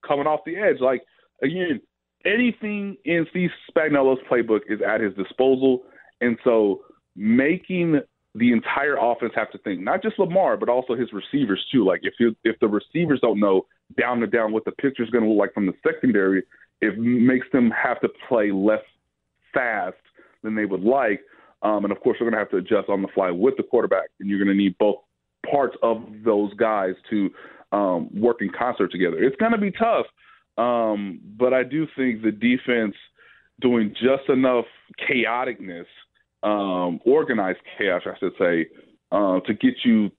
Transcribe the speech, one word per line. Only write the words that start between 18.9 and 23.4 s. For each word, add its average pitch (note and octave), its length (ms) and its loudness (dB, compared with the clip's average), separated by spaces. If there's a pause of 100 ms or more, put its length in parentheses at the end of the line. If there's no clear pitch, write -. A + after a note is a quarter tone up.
fast A2 440 -2 (480)
than A2 100 -4
they G#2+ 100 0
would F#2+ 180 -4
like. A2+ 380 0 (420)
Um, G#2 220 0
and G2+ 80 -2
of G2 80 -6
course, A#2 200 0
we're A#2 100 0
gonna A2+ 80 -2
have G2+ 120 -4
to G2 80 0
adjust F#2+ 300 -2
on G2 140 0
the F#2+ 60 -4
fly F#2+ 240 0
with G#2+ 240 -2